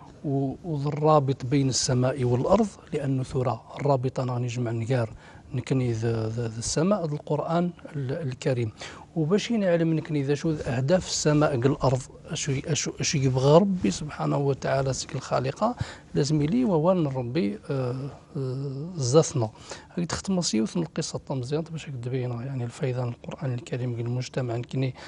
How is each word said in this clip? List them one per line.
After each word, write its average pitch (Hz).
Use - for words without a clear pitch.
و-، 135
وذا 147
الرابط 147
بين 135
السماء 127
والأرض، 139
لأنه 135
ثرى 123
الرابط 135
أنا 123
غنجمع 120
نقار 117
نكني 127
ذا، 110
ذا، 113
ذا 110
السماء، 170
ذا 147
القرآن 165
ال-، 143
الكريم. 120
وباش 170
ينعلم 170
نكني 151
ذا 143
شو 160
أهداف 147
السماء 151
قل 131
الأرض، 131
أشو، 147
أشو، -
أشو 143
يبغى 135
ربي 196
سبحانه 151
وتعالى 135
سك -
الخالقة، 139
لازم 151
يلي 226
ووان 175
ربي، 135
آه، 131
آه، 135
زاتنا. 127
هاك 175
تختم 185
سيوث 214
من 175
القصة -
تاع 147
مزيان 143
باش 160
هاك 139
تبين، 127
يعني، 123
الفايدة 127
عن 120
القرآن -
الكريم 123
قل 117
المجتمع 123
نكني 127